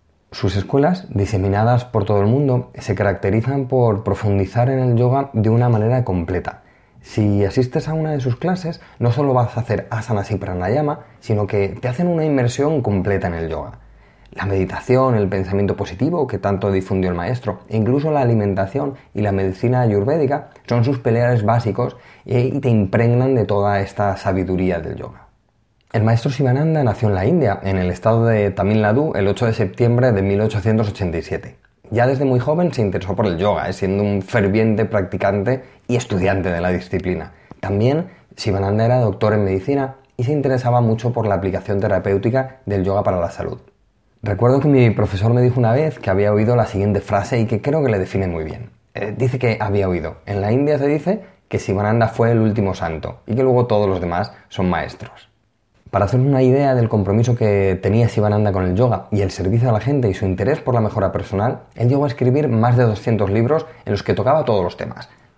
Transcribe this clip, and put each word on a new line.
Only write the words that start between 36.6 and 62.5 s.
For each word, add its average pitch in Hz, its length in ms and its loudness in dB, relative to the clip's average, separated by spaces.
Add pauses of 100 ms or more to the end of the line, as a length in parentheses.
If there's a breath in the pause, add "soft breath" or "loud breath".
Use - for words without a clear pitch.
la 87 80 0
disciplina. 90 600 -4 (280 loud breath)
También 120 460 0 (280 loud breath)
Sivananda 101 520 -2
era 123 140 2
doctor 107 340 0
en 104 100 2
medicina 127 520 -2 (200)
y 123 80 -4
se 135 80 0
interesaba 127 480 0
mucho 117 320 0
por 113 140 -2
la 101 80 2
aplicación 98 440 -2
terapéutica 104 840 0
del 98 180 -2
yoga 98 200 0
para 92 180 0
la 82 100 -4
salud. 82 300 -10 (600)
Recuerdo 117 380 2
que 147 80 2
mi 127 220 6
profesor 104 440 0
me 123 80 4
dijo 123 160 2
una 113 140 4
vez 151 260 0
que - 100 -8
había 101 240 2
oído 107 240 2
la 113 80 4
siguiente 101 360 0
frase 101 400 -2
y 110 60 0
que 110 140 -2
creo 147 220 0
que 127 80 2
le 104 80 2
define 92 300 -2
muy 82 160 -4
bien. - 260 -12 (240)
Eh, 104 200 -6
dice 123 240 -2
que 120 220 0
había 98 280 0
oído, 82 360 -4
"En 101 160 -4
la 104 120 0
India 143 260 0
se 139 80 0
dice 156 340 -2 (280 loud breath)
que 98 100 -2
Sivananda 107 500 0
fue 117 220 0
el 117 80 2
último 107 340 2
santo 82 540 -8
y 104 80 -4
que 131 80 0
luego 123 240 2
todos 104 200 2
los 95 140 0
demás 87 320 -4 (160 loud breath)
son 92 220 -2
maestros". - 580 -8 (640)
Para 98 160 2
hacer 127 140 2
una 135 200 4
idea 131 340 4
del 117 140 2
compromiso 110 460 2
que 98 480 2
tenía 110 260 4
Sivananda 104 420 2
con 95 140 0
el 92 100 0
yoga 110 360 0
y 101 100 0
el 95 100 0
servicio 117 380 0
a 117 40 4
la 107 80 2
gente 131 280 0
y 92 60 0
su 95 100 -6
interés 98 360 2
por 131 120 -2
la 120 80 4
mejora 104 320 0
personal, 101 520 -2 (100)
él 117 160 2
llegó 139 140 2
a 143 40 0
escribir 131 400 2
más 120 300 4